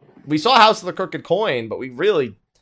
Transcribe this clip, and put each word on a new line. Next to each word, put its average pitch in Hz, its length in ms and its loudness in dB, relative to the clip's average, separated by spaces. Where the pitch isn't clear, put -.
we 151 120 -2
saw 233 220 2
House 220 220 4
of - 40 -12
the 180 80 -8
Crooked 170 300 -8
Coin, 165 460 -2
but 95 100 -10
we 127 100 -10
really 139 460 -2